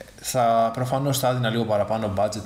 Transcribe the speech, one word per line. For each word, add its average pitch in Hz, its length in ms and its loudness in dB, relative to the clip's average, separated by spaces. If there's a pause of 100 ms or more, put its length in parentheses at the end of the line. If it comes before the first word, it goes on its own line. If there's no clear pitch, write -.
(220)
θα, 113 520 2
προφανώς 131 460 -2
θα 127 100 2
έδινα 123 200 0
λίγο 117 160 0
παραπάνω 107 520 0
budget 104 280 0